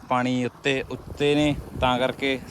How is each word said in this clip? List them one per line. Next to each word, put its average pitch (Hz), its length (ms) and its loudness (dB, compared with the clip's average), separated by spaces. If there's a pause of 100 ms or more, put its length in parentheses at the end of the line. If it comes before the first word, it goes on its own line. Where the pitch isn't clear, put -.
ਪਾਣੀ 127 360 2
ਉੱਤੇ, 135 460 -2
ਉੱਤੇ 147 440 0
ਨੇ, 147 200 4 (260)
ਤਾਂ 127 180 2
ਕਰਕੇ 131 420 0 (100)